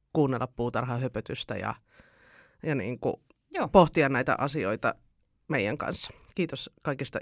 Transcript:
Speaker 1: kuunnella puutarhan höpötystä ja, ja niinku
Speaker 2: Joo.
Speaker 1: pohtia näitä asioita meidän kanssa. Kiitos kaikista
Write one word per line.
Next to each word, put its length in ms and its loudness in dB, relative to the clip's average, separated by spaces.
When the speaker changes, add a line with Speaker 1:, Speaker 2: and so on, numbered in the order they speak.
Speaker 1:
kuunnella 340 2
puutarhan 540 -2
höpötystä 560 -6
ja, 180 -4
ja 120 -2
niinku 480 -4
Speaker 2:
Joo. 180 -2
Speaker 1:
pohtia 400 6
näitä 300 2
asioita 560 -2
meidän 300 -2
kanssa. 320 -6
Kiitos 360 -6
kaikista 400 -4